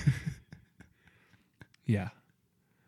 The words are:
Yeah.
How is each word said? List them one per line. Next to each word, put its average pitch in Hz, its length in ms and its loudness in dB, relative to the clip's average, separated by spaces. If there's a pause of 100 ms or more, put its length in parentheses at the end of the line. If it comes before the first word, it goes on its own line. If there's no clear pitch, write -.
(1900)
Yeah. 98 240 2 (800)